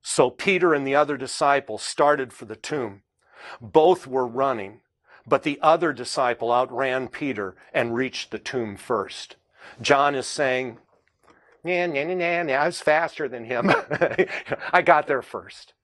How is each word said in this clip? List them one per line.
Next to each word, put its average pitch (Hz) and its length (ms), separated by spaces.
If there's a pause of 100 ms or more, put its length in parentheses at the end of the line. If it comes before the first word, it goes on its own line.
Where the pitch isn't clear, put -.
"So 127 300
Peter 180 420
and 139 140
the 135 80
other 143 240
disciple 135 580
started 143 560
for - 140
the 107 100
tomb. 110 460 (580)
Both 160 460
were 131 200
running, 117 540 (460)
but 131 160
the 143 180
other 160 320
disciple 120 580
outran 127 580
Peter 104 480 (180)
and 117 200
reached 123 360
the 110 80
tomb 110 380
first." - 600 (460)
John 143 320
is 131 120
saying, 127 520 (840)
"Nah, 175 220
nah, 147 180
nah, 180 100
nah, 175 300
nah, 143 100
I 143 120
was - 140
faster 156 480
than 117 160
him. 120 260 (500)
<laughs> - 520
I 175 100
got 151 240
there 131 160
first." - 600